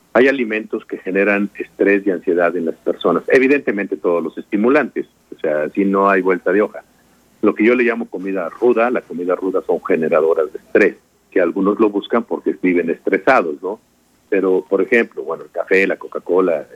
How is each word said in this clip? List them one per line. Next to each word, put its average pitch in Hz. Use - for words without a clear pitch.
hay 127
alimentos 110
que -
generan 101
estrés 98
y 101
ansiedad 85
en 85
las 80
personas. 85
Evidentemente 131
todos 85
los -
estimulantes, 117
o -
sea, 76
si 98
no 98
hay 95
vuelta 90
de 101
hoja. -
Lo 104
que 107
yo 120
le 123
llamo 117
comida 95
ruda, 117
la 95
comida 87
ruda 92
son 85
generadoras 80
de -
estrés, -
que 95
algunos 95
lo 110
buscan 101
porque 80
viven 87
estresados, 90
¿no? 95
Pero, 92
por 95
ejemplo, 117
bueno, 80
el -
café, 95
la 87
Coca-Cola, 87